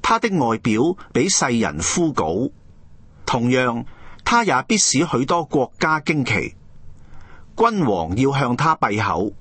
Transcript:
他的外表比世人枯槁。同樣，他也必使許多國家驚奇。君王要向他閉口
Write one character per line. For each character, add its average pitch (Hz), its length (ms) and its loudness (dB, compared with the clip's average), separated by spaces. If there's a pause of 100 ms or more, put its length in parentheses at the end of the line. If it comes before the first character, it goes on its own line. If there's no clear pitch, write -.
他 226 180 2
的 233 180 0
外 113 200 2
表 123 380 2 (180)
比 147 160 2
世 170 160 2 (120)
人 80 200 0
枯 160 360 0
槁。 85 380 -2 (760)
同 120 240 0
樣， 123 360 0 (400)
他 233 180 2
也 139 240 2
必 113 100 2
使 139 280 2
許 131 200 0
多 170 200 0
國 131 340 0
家 156 220 0
驚 151 240 0
奇。 113 300 -4 (1000)
君 214 300 2
王 90 300 0
要 135 180 2
向 131 220 0
他 160 200 0
閉 107 280 -2
口 98 380 -2